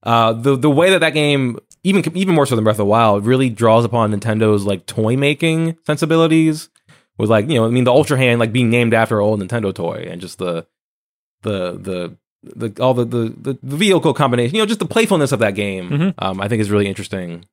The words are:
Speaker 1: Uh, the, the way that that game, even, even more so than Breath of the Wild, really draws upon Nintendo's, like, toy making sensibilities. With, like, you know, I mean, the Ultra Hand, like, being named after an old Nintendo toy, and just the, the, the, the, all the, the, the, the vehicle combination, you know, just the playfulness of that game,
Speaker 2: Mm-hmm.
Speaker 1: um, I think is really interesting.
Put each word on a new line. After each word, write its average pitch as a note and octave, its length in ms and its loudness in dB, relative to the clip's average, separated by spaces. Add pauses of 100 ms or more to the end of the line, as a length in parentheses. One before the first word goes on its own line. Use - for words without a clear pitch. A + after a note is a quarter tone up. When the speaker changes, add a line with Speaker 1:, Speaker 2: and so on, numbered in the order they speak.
Speaker 1:
Uh, A#2 280 2
the, B2 220 0
the C3+ 140 0
way D#3+ 220 4
that F#3 80 4
that D#3+ 140 2
game, C#3+ 440 0 (260)
even, F#3+ 200 2 (120)
even F#3 200 0
more C#3+ 100 4
so C3 100 -2
than A2 80 0
Breath G#2+ 120 2
of - 20 -10
the G#2 80 0
Wild, G#2 400 2
really C3 240 2
draws A2+ 360 2
upon A2+ 280 0
Nintendo's, G#2+ 520 0
like, G2 200 -4
toy A2+ 320 -2
making D#3+ 680 -2
sensibilities. D#3+ 840 2 (480)
With, G#2+ 120 0
like, G#2+ 200 4
you D#3+ 60 0
know, A2+ 100 4
I A2+ 40 0
mean, B2 160 2
the B2 60 2
Ultra C#3 260 2
Hand, B2 220 2
like, A2+ 120 0
being A#2+ 180 2
named A#2 240 2
after A2+ 260 0
an G2+ 60 2
old G#2+ 160 0
Nintendo G2 320 -4
toy, E2 360 -8
and F2 120 -14
just F2+ 160 -16
the, F2 300 -6 (760)
the, F#2 760 -6 (260)
the, - 260 -10
the, G#2 140 -6
all B2+ 100 2
the, A#2+ 120 0
the, A#2 320 -4
the, C#3 260 -8
the C3 140 -8
vehicle E3 360 2
combination, B2 420 0
you A3 60 0
know, G#3+ 40 2
just G#3+ 140 -4
the F#3 60 -4
playfulness F3 460 0
of B2 80 -2
that G#2 160 0
game, F#2+ 340 -6
Speaker 2:
Mm-hmm. D3 200 0 (140)
Speaker 1:
um, F#2+ 180 -4
I G2+ 60 -4
think A2 140 -2
is G#2 80 -2
really G2+ 180 2
interesting. F#2 640 -10